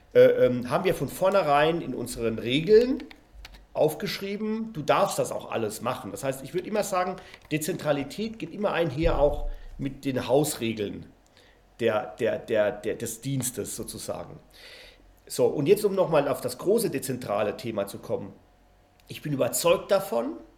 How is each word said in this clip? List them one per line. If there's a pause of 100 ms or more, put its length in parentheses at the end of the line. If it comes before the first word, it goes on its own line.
(140)
äh,
ähm,
haben
wir
von
vornherein
in
unseren
Regeln (680)
aufgeschrieben,
du
darfst
das
auch
alles
machen.
Das
heißt,
ich
würd
immer
sagen, (360)
Dezentralität
geht
immer
einher
auch (280)
mit
den
Hausregeln (720)
der,
der,
der,
der,
des
Dienstes
sozusagen. (880)
So,
und
jetzt,
um
noch
mal
auf
das
große
dezentrale
Thema
zu
kommen. (760)
Ich
bin
überzeugt
davon, (240)